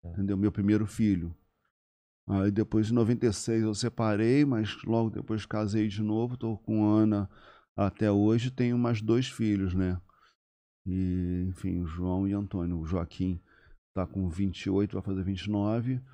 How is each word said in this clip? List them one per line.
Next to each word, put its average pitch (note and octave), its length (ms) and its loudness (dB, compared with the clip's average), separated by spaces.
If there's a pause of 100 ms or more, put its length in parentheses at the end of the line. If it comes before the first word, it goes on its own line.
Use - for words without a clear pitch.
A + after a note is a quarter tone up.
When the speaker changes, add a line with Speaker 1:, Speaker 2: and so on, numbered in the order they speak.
Speaker 1:
É. F2 60 -12
Speaker 2:
Entendeu? G2 260 -2
Meu G2 160 2
primeiro G#2 340 2
filho. F2+ 480 0 (960)
Aí G2+ 240 2
depois, G#2+ 380 0
em A#2+ 40 2
noventa A#2+ 320 2
e A2 60 2
seis, A2 320 -2
eu G#2+ 100 0
separei, A2+ 720 2
mas A2 400 -2
logo A2+ 260 0
depois G#2+ 340 -6
casei G#2+ 440 -2
de G2+ 140 -4
novo. A2+ 340 -2
Tô A2 220 -6
com G#2+ 260 0
Ana G#2+ 440 4 (480)
até G2+ 360 2
hoje, A2 380 4
tenho B2 280 0
mais A#2+ 240 2
dois A#2 240 2
filhos, G2+ 480 0
né? F#2 240 0 (880)
E, F2+ 640 -2
enfim, F2+ 320 -4
o F2 60 -4
João F2+ 420 -2
e G2 40 0
Antônio. F#2 460 -4
O D#2+ 60 -6
Joaquim F2 560 -4 (540)
tá F#2 120 -2
com F#2+ 220 -4
vinte F#2 360 -4
e F#2+ 60 -2
oito, G2 240 0
vai F#2+ 80 -4
fazer F#2+ 200 -4
vinte F#2 220 -4
e G#2 60 -4
nove. A#2 500 -2 (140)